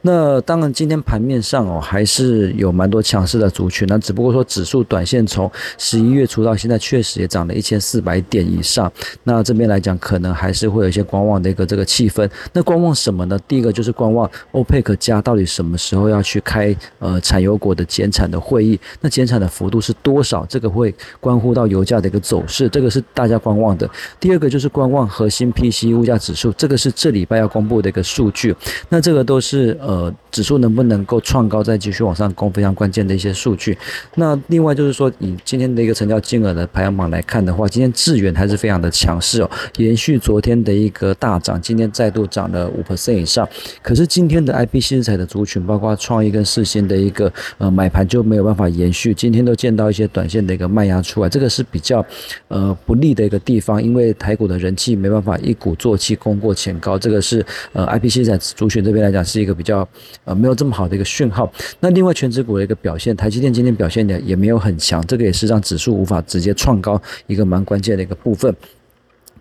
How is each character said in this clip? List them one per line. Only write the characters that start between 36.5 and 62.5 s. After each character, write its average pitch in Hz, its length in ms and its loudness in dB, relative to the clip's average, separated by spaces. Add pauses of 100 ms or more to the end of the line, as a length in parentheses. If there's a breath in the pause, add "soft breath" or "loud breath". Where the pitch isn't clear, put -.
的 85 140 -2
排 - 160 -2
行 98 120 0
榜 92 140 -2
来 85 140 -2
看 113 200 -2
的 90 120 0
话， 101 120 0
今 113 140 0
天 127 140 4
智 156 240 2
原 95 160 2
还 95 120 2
是 101 80 0
非 107 140 0
常 98 100 2
的 85 120 0
强 85 280 0
势 113 220 -2
哦， 95 100 0 (280 loud breath)
延 113 180 4
续 139 220 2
昨 107 200 2
天 117 240 2
的 104 80 0
一 101 200 2
个 95 240 -2
大 95 240 0
涨， 90 240 -4
今 113 160 -2
天 113 120 0
再 107 200 0
度 104 160 -2
涨 92 260 -4
了 87 160 -2
五 - 140 -6
percent 98 320 -2
以 87 100 0
上。 107 240 0 (320 loud breath)
可 - 140 0
是 160 120 4
今 175 220 2
天 156 160 2
的 127 80 0
I 123 140 0
P 143 160 0
C 131 200 0
材 107 140 0
的 90 80 -2
族 98 220 -4
群， 92 180 -4
包 104 140 0
括 107 180 -2
创 110 260 0
意 107 80 2
跟 104 140 0
世 110 180 0
芯 101 240 0
的 98 80 0
一 98 140 2
个， 98 240 -2 (240 loud breath)
呃， 98 140 0
买 92 180 4
盘 95 180 2
就 123 160 2
没 110 140 2
有 98 80 2
办 107 100 2
法 92 140 2
延 87 240 2
续， 107 220 0
今 120 180 0
天 113 100 4
都 123 120 2
见 113 200 0
到 107 140 2
一 104 60 2
些 107 140 0
短 90 200 -4
线 101 180 0
的 90 60 0
一 90 60 -2
个 90 100 -2
卖 104 160 2
压 92 180 2
出 107 200 -2
来， 92 60 2
这 143 100 0
个 135 100 0
是 - 140 -2
比 - 160 -6
较， 113 260 0 (440 loud breath)
呃， 98 360 -2
不 117 120 0
利 143 180 4
的 110 80 0
一 104 60 2
个 101 100 -2
地 117 220 0
方， 104 200 0
因 113 140 0
为 117 200 2
台 104 200 -4
股 107 140 0
的 90 100 -2
人 92 160 -2
气 113 220 -2
没 98 120 0
办 107 140 2
法 92 160 -2
一 - 160 -2
鼓 95 220 -4
作 110 200 0
气 104 200 -2
攻 104 240 -4
过 104 120 0
前 92 280 -4
高， 95 180 -2
这 101 120 -2
个 104 100 2
是， 107 240 0 (280 loud breath)
呃 95 120 0
，I 110 140 0
P 120 100 0
C 123 160 0
材 110 140 2
族 - 300 -4
群 104 140 0
这 101 80 2
边 107 140 2
来 101 80 2
讲 95 120 0
是 107 160 -2
一 104 40 2
个 95 100 0
比 82 80 -8
较， 98 240 -2 (380 loud breath)
呃， 95 100 -4
没 110 140 4
有 131 60 2
这 147 100 -2
么 131 100 0
好 92 140 -2
的 92 80 -4
一 - 20 0
个 98 60 -2
讯 127 260 -2
号。 107 220 -2 (280 loud breath)
那 180 100 2
另 185 140 4
外 180 100 4
全 131 160 -2
指 123 120 -2
股 113 140 -2